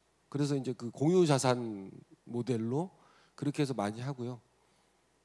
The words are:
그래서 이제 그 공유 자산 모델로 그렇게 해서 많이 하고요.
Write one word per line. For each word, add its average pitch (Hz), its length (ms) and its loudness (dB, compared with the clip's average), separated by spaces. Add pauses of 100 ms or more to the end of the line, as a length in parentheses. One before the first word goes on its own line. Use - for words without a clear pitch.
(280)
그래서 143 280 0
이제 131 160 -2
그 117 180 -6
공유 175 360 4
자산 120 640 2 (340)
모델로 120 640 -2 (440)
그렇게 147 280 -2
해서 131 120 -2
많이 104 260 -4
하고요. 127 400 -8 (840)